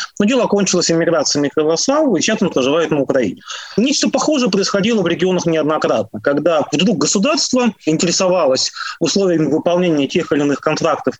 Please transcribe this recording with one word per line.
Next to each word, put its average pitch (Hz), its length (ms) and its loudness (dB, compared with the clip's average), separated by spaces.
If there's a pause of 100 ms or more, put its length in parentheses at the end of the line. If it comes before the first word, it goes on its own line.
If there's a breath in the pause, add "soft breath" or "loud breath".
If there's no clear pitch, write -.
(180 loud breath)
но 208 80 2
дело 208 220 2
кончилось 190 420 0
эмиграцией 165 540 0
Михаила 151 320 0
Саввы, 269 440 2
и - 20 -2
сейчас - 200 -2
он 175 100 0
проживает 147 380 0
на 151 120 0
Украине. 127 400 0 (340 loud breath)
Нечто 247 340 0
похожее 262 400 0
происходило 202 520 0
в 170 60 0
регионах 175 380 0
неоднократно, 151 760 -2
когда 147 500 2
вдруг 185 280 0
государство 247 760 0 (120)
интересовалось 165 840 0 (300 loud breath)
условиями 165 500 2
выполнения 160 560 0
тех 160 240 -2
или 147 80 2
иных 143 220 0
контрактов 151 580 -2